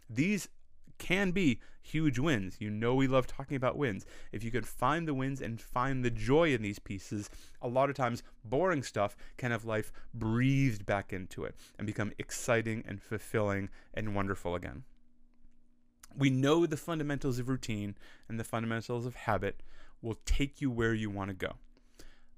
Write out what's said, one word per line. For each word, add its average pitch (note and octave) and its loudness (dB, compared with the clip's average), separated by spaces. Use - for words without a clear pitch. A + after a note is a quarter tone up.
These E3 2
can F#3+ 2
be E3+ 4
huge D3+ 2
wins. A#2 2
You G#2+ -4
know A2+ 2
we C3+ 6
love C3 4
talking C#3 -4
about B2+ 0
wins. A#2 -2
If G#2+ -6
you A2+ -4
can A2+ 0
find D#3 0
the D3 0
wins C3+ -2
and A2 -4
find B2+ 0
the A#2+ 2
joy C3+ 6
in A#2 2
these G2+ -2
pieces, G#2 -6
a B2 -4
lot C3 4
of C#3 -4
times A#2+ 0
boring C#3+ 2
stuff - 0
can B2 -2
have A2 -2
life A2 0
breathed A#2 4
back G2+ 0
into F#2 -6
it G1+ -6
and G#2 -4
become G#2 -2
exciting A2+ 0
and G2 -6
fulfilling G2+ 0
and G#2+ -2
wonderful F#2+ 0
again. F2 -6
We C#3 4
know C#3 6
the D#3 0
fundamentals C#3+ -2
of B2 -2
routine G#2 -2
and A2+ -4
the A2+ -4
fundamentals A2+ -2
of A#2+ -6
habit G2 0
will A2+ -4
take - 4
you C#3 0
where A#2 4
you A2 0
want G2 -2
to G2 -4
go. F2 -4